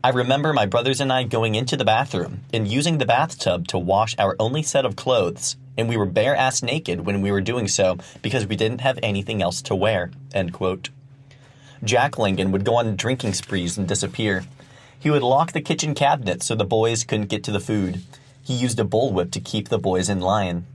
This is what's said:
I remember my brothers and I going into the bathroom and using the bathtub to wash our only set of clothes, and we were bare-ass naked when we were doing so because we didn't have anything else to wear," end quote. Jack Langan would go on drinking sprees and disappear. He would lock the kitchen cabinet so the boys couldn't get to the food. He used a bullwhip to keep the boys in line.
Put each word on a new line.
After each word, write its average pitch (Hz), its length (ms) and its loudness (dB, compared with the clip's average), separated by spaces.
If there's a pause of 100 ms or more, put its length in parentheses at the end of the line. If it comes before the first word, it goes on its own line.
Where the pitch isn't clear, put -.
I 131 60 6
remember 131 420 2
my 120 140 4
brothers 120 340 0
and 135 140 2
I 127 100 2
going 113 300 0
into 123 240 0
the 131 80 0
bathroom 110 560 0 (100)
and 113 160 0
using 147 300 0
the 131 80 2
bathtub 113 600 2
to - 100 -4
wash 98 400 2
our 98 220 2
only 127 240 0
set 139 200 0
of 117 120 -2
clothes, 107 640 0 (200)
and 117 100 0
we 117 80 0
were 101 120 2
bare-ass 127 560 2
naked 120 420 -4
when 101 160 0
we 98 100 2
were 98 80 2
doing 113 280 -2
so 92 300 2 (260)
because 110 240 -2
we 104 80 -2
didn't 110 260 0
have 131 220 0
anything 101 400 -2
else 87 180 -2
to - 140 -2
wear," 95 340 0 (240)
end 87 200 -2
quote. 92 360 -4 (960)
Jack 120 340 2
Langan 95 340 2
would 98 140 0
go 117 120 4
on 113 180 0
drinking 120 380 -2
sprees 87 440 -4
and 95 100 -2
disappear. 95 560 -2 (560)
He 151 120 0
would 147 120 2
lock 139 280 4
the 151 100 -2
kitchen 156 320 -2
cabinet 131 480 2
so - 140 -2
the 110 100 0
boys 113 380 2
couldn't 104 260 -2
get 104 140 -2
to 113 80 -6
the 101 80 0
food. 92 420 -2 (400)
He 127 140 -4
used 120 240 0
a 110 60 2
bullwhip 98 480 0
to 98 60 -6
keep - 300 -6
the 117 80 0
boys 92 320 0
in 95 100 0
line. 90 560 0